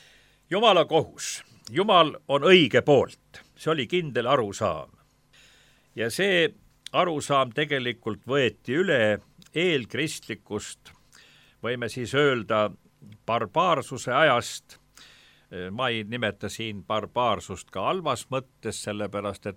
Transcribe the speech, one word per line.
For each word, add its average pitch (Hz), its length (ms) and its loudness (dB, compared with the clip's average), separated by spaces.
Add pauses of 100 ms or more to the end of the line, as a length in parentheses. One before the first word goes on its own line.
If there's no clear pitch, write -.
(500)
Jumala 190 340 6
kohus. - 600 -2 (260)
Jumal 170 460 4 (120)
on 139 140 2
õige 156 400 6
poolt. - 640 2 (120)
See - 140 -4
oli 160 160 -2
kindel 139 400 -2
arusaam. 101 640 -2 (1040)
Ja 113 160 -2
see 180 380 2 (440)
arusaam 143 640 0
tegelikult 123 720 -4
võeti 123 480 -2
üle 127 460 2 (340)
eelkristlikust, 131 1400 -6 (720)
võime 120 260 -6
siis 117 260 -8
öelda, 113 560 2 (560)
barbaarsuse 127 840 -2
ajast. 131 680 0 (960)
Ma 127 160 -4
ei 113 160 -4
nimeta 110 420 -4
siin 104 380 -10
barbaarsust 104 880 -2
ka 98 140 -2
halvas 156 420 -4
mõttes, - 540 -8
sellepärast 101 680 -6
et 95 60 -14